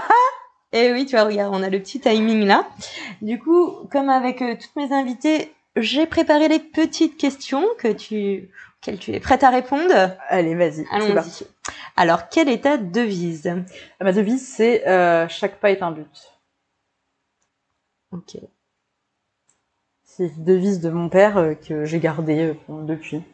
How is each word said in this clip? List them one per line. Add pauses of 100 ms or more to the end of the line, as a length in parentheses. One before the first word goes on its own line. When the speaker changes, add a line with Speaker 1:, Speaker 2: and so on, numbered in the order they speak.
(720)
Speaker 1:
Eh
oui,
tu
vois,
regarde,
on
a
le
petit
timing
là. (560)
Du
coup,
comme
avec,
euh,
toutes
mes
invitées, (240)
j'ai
préparé
les
petites
questions (140)
que
tu... (300)
auxquelles
tu
es
prête
à
répondre. (340)
Speaker 2:
Allez,
vas-y,
c'est
Speaker 1:
Allons-y.
Speaker 2:
parti. (480)
Speaker 1:
Alors,
quelle
est
ta
devise ? (520)
Speaker 2:
Ma
devise,
c'est,
euh, «
Chaque
pas
est
un
but. » (1800)
Speaker 1:
Ok. (1700)
Speaker 2:
C'est
une
devise
de
mon
père,
euh,
que
j'ai
gardée, (140)
euh,
depuis. (120)